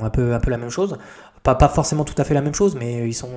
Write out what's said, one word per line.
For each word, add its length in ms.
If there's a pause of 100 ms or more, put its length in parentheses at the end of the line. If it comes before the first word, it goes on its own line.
un 80
peu, 220
un 60
peu 120
la 60
même 140
chose. 260 (460)
Pas, 140
pas 120
forcément 360
tout 120
à 60
fait 120
la 60
même 140
chose, 220
mais 320
ils 60
sont, 220